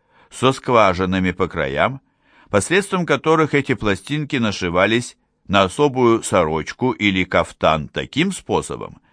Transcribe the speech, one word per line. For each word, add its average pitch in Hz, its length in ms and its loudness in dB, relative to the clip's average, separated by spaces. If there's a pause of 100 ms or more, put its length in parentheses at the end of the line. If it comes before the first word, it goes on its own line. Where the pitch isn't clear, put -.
(280)
со 127 240 0
скважинами 95 800 2
по 90 160 -2
краям, 80 540 -2 (500)
посредством 180 560 -2
которых 156 480 2
эти 135 200 0
пластинки 139 640 -4
нашивались 101 800 0 (300)
на 98 160 4
особую 120 600 2
сорочку 82 680 0
или 95 340 0
кафтан 80 640 0
таким 156 440 -4
способом, 71 680 -6 (120)